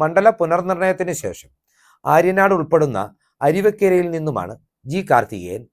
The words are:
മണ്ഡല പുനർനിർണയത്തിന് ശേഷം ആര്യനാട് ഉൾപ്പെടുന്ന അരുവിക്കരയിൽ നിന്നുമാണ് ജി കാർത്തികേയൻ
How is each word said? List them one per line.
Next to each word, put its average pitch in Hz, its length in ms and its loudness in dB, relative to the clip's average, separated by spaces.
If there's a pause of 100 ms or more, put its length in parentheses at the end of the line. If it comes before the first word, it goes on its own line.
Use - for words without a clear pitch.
മണ്ഡല 175 260 2 (120)
പുനർനിർണയത്തിന് 180 720 -2 (100)
ശേഷം - 280 -12 (540)
ആര്യനാട് 185 520 4
ഉൾപ്പെടുന്ന 151 420 0 (420)
അരുവിക്കരയിൽ 185 720 2
നിന്നുമാണ് 123 380 -6 (380)
ജി 180 80 -2 (100)
കാർത്തികേയൻ 107 520 -2 (120)